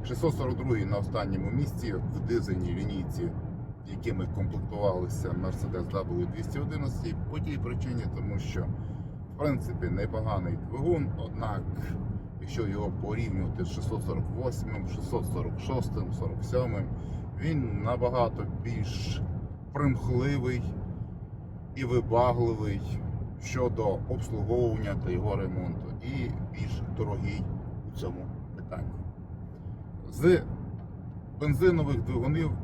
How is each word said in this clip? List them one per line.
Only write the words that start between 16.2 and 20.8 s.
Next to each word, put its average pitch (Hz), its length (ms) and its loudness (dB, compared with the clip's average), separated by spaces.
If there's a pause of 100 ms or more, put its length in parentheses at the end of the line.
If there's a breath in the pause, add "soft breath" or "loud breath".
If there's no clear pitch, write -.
сьомим, 120 400 0 (560 loud breath)
він 127 420 2
набагато 123 640 2 (160)
більш - 600 -2 (500)
примхливий 127 880 2 (1120)